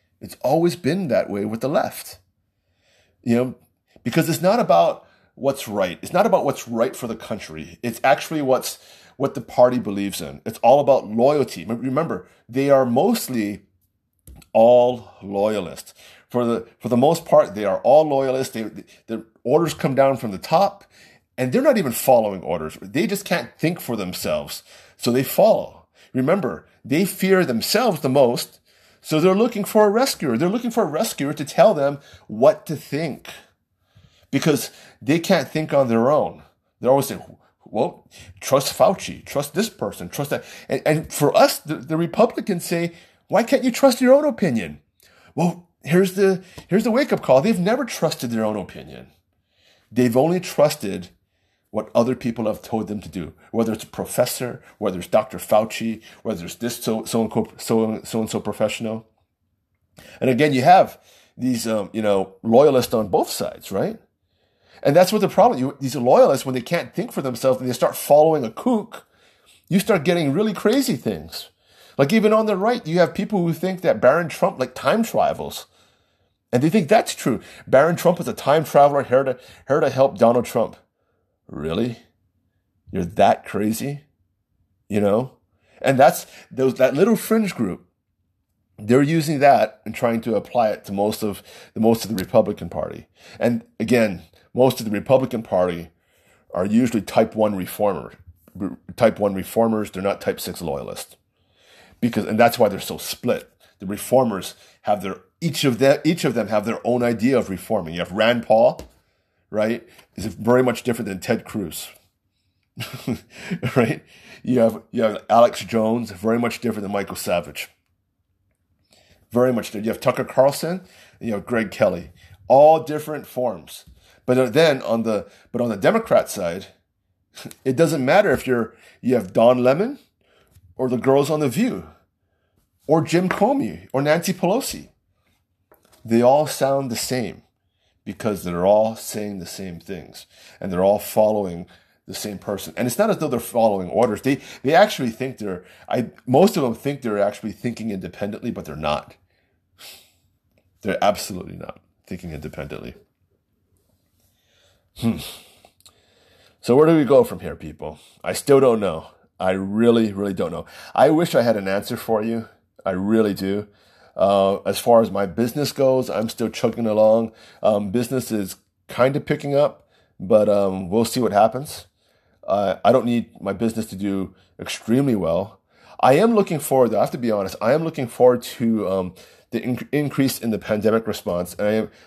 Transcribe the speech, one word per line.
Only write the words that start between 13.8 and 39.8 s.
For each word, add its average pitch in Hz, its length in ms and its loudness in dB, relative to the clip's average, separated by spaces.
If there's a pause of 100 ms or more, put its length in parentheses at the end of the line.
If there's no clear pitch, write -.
all 120 600 4 (100)
loyalists. 98 720 -6 (340)
For 123 160 -2
the, 117 240 -2 (120)
for 110 100 -8
the 120 80 2
most 156 260 2
part, - 300 4
they 104 120 -4
are 95 160 0
all 147 220 6
loyalists. 135 500 -2
They, 113 100 -6 (420)
the 110 200 -10 (180)
orders 151 320 0
come 143 200 -4
down 135 220 4
from 117 140 -8
the 95 60 -8
top, 190 460 0 (540)
and 127 140 -4
they're 226 100 0
not 277 160 4
even 147 140 -2
following 107 500 2
orders. 78 400 -6
They 127 260 -2
just 196 160 -6
can't 156 360 -6
think 170 200 -2
for 120 160 -8
themselves, 87 680 -6 (340)
so - 140 -2
they 131 120 2
follow. 170 640 2 (260)
Remember, 131 540 -2 (160)
they 151 220 0
fear 190 400 2
themselves 160 560 -2
the 139 80 0
most, 127 500 2 (420)
so 156 180 -2
they're 185 160 4
looking 208 280 0
for 214 220 2
a 208 40 4
rescuer. 202 480 0
They're 165 120 0
looking 233 220 -4
for 226 120 0
a 175 40 -2
rescuer 156 460 -4
to 147 120 -8
tell 196 280 4
them 143 260 0 (280)
what 123 380 2
to 156 100 -6
think, 143 540 -8 (1000)
because - 400 0 (300)
they 143 180 0
can't 165 280 0
think 156 260 -6
on 139 140 4
their 117 240 2
own. 127 320 -2 (360)
They're 117 100 0
always 135 180 4
saying, 95 160 -10 (420)
"Well, - 440 -6 (300)
trust - 380 -2
Fauci, 139 480 0
trust - 280 -8
this 220 160 -4
person, 92 400 -10